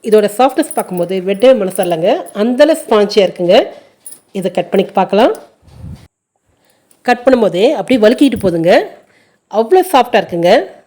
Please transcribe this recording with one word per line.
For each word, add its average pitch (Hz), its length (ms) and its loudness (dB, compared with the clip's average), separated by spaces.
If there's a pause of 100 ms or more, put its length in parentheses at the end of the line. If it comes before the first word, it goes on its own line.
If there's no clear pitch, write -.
இதோட 208 180 4 (120)
சாஃப்ட்னஸ் 277 400 0
பார்க்கும்போது 180 360 -6 (140)
வெட்டவே 202 320 2
மனசு 190 240 -4
இல்லைங்க, 175 260 -2 (320)
அந்தளவு 294 400 0
ஸ்பாஞ்சியா 208 440 0
இருக்குங்க. 175 300 0 (800)
இதை 185 200 -6
கட் 175 140 -8
பண்ணி 196 120 0 (140)
பார்க்கலாம். 202 340 0 (1800)
கட் 240 160 -2
பண்ணும்போதே 208 400 2 (140)
அப்படியே 208 260 0
வழுக்கிட்டு 233 400 2
போகுதுங்க, 170 300 2 (840)
அவ்வளோ 370 220 2 (120)
சாஃப்டா - 280 2
இருக்குங்க. 170 300 0 (340)